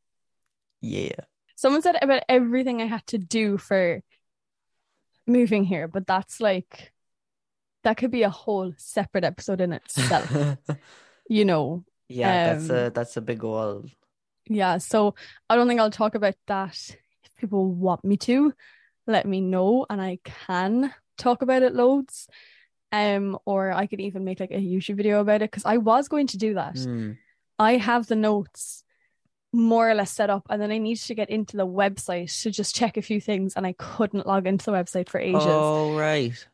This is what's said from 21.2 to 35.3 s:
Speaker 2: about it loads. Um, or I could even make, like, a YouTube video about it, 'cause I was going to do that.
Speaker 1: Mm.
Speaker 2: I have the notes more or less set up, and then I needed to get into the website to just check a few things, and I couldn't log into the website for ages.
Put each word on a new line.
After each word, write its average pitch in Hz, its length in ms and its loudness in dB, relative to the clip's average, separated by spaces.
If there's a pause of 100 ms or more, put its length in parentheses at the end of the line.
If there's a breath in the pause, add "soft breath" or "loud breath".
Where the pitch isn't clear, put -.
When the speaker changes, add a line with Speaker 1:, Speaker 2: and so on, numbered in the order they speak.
Speaker 2:
about 262 180 4
it 247 140 4
loads. 262 520 2 (640 soft breath)
Um, 202 540 0
or 190 260 0
I 185 140 0
could 208 160 -8
even 190 220 -6
make, 185 160 -6
like, 185 100 -6
a - 60 -8
YouTube 190 400 -4
video 208 260 2
about 208 220 2
it, 214 80 -4
'cause - 160 -6
I 220 100 2
was 233 300 4
going 294 200 0
to 196 120 -8
do 214 160 -2
that. - 220 -4
Speaker 1:
Mm. 117 400 -6 (420)
Speaker 2:
I 220 180 6
have 233 300 0
the 226 80 0
notes - 680 -2 (720)
more 226 360 4
or 220 40 4
less 202 180 0
set 208 200 0
up, 196 180 -2
and 214 100 -2
then 208 120 -2
I 220 80 -2
needed 220 240 -4
to 233 120 -8
get 214 140 -4
into 208 280 -4
the 190 100 0
website 185 720 -2
to 226 80 -4
just 202 260 -4
check 226 220 -2
a 208 60 -2
few 208 180 -2
things, 190 340 -2
and 190 120 -4
I 185 60 -4
couldn't - 520 -4
log 196 220 2
into 190 180 0
the 220 60 -2
website 180 380 -2
for - 100 -4
ages. 185 240 2